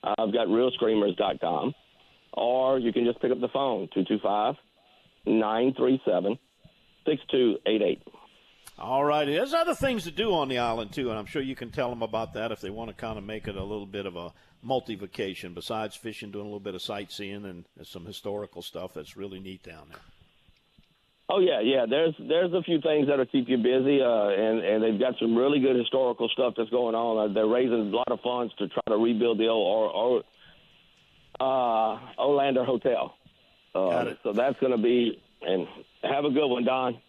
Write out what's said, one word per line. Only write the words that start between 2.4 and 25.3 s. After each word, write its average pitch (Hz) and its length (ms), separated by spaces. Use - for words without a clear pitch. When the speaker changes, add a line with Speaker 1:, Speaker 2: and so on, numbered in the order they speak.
Speaker 1:
you 117 140
can 120 120
just 117 160
pick 123 100
up 127 100
the 123 80
phone, 120 440
two 95 120
two 107 140
five, 107 360
nine 113 480
three 131 320
seven, 98 320
six 151 240
two 123 360
eight 104 160
eight. - 200
Speaker 2:
All 131 260
righty. 147 300
There's 262 180
other 330 220
things 240 300
to 170 60
do 202 220
on 147 160
the 127 100
island, 113 340
too, 127 180
and 110 80
I'm 104 80
sure 143 160
you 135 120
can 120 160
tell 123 200
them 117 120
about 110 300
that 110 180
if 107 120
they 95 80
want 110 180
to 98 80
kind 110 220
of 98 60
make 107 220
it 104 80
a 95 80
little 101 240
bit 98 200
of 87 100
a 87 160
multi-vacation, 101 920
besides 107 420
fishing, 107 360
doing 104 160
a - 20
little 104 100
bit 98 160
of 87 60
sightseeing 101 640
and 90 220
some 85 200
historical 101 560
stuff 92 320
that's 78 220
really 95 220
neat 95 240
down 78 280
there. - 100
Speaker 1:
Oh, 185 100
yeah, 165 220
yeah. 123 280
There's, 156 300
there's 165 340
a 180 100
few 165 180
things 151 280
that'll 135 180
keep 123 220
you 127 100
busy, 131 440
uh, 113 260
and, 110 320
and 104 220
they've 110 160
got 110 200
some 117 180